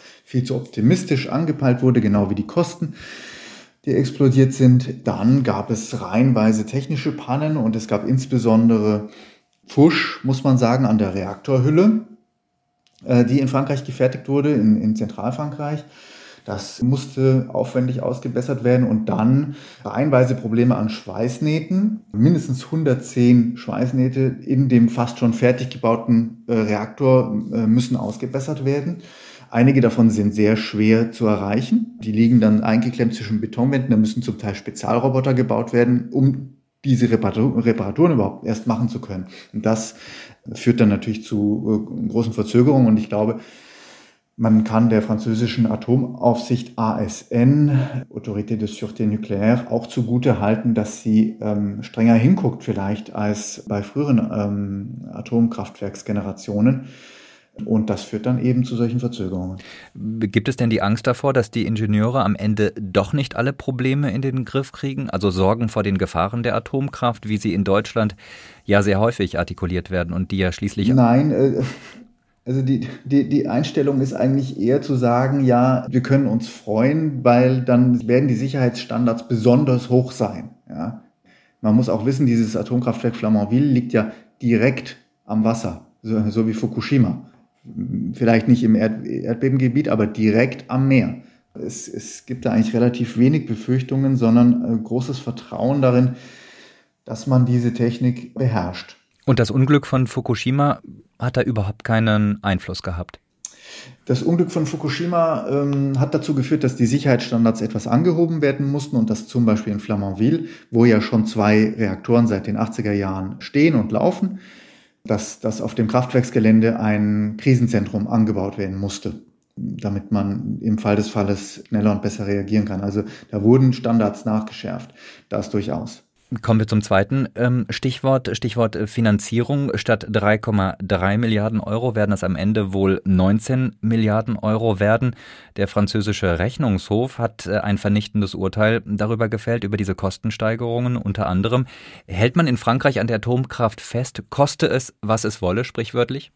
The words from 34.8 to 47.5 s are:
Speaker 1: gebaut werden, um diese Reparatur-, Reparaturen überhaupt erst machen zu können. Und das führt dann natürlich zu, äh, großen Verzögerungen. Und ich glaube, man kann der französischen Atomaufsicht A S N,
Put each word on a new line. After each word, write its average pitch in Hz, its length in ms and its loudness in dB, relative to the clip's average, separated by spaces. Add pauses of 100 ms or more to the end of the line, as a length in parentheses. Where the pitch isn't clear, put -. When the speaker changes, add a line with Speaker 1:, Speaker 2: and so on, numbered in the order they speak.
Speaker 1:
gebaut 113 380 0
werden, 120 400 2
um 135 460 0 (260)
diese 123 260 2
Reparatur-, 110 540 0
Reparaturen 113 480 2
überhaupt 110 340 -2
erst 107 220 -4
machen 117 220 0
zu 117 100 -8
können. 92 280 -10 (260)
Und 107 120 -6
das 110 300 -2 (560)
führt 120 300 0
dann 107 80 6
natürlich 107 340 -2
zu, 107 640 -2 (160)
äh, - 60 -4
großen 113 240 -2
Verzögerungen. 123 540 4
Und 107 100 6
ich 104 100 -4
glaube, 107 320 -2 (960)
man 110 280 4
kann 113 260 2
der 107 140 4
französischen 113 640 0
Atomaufsicht 120 1120 -2
A 110 200 -2
S - 300 -8
N, 139 480 4 (320)